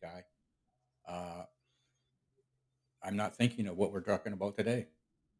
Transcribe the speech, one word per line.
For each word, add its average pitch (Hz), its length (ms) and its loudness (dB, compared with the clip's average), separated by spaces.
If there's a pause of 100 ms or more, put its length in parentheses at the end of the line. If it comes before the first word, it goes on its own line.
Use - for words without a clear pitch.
guy, 85 220 -12 (840)
uh, 87 360 -6 (1600)
I'm 95 120 -2
not 104 200 0
thinking 120 320 4
of 87 100 -4
what 95 140 4
we're 98 100 -4
talking 101 320 0
about 98 240 -2
today 117 300 2 (520)